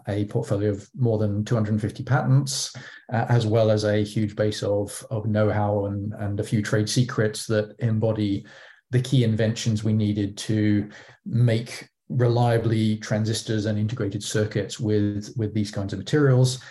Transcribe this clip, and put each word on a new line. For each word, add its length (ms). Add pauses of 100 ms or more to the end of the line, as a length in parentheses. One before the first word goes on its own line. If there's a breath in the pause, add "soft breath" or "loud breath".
a 180
portfolio 440
of 260
more 220
than 260
two 100
hundred 260
fifty 220
patents, 720 (380 loud breath)
uh, 160
as 180
well 240
as 140
a 180
huge 320
base 280
of, 480
of 160
know-how 580
and, 300
and 260
a 40
few 180
trade 260
secrets 580
that 340
embody 680 (440 loud breath)
the 100
key 220
inventions 600
we 80
needed 460
to 500 (380 loud breath)
make 600 (200)
reliably 880
transistors 720
and 120
integrated 460
circuits 560
with, 560
with 160
these 180
kinds 220
of 60
materials, 720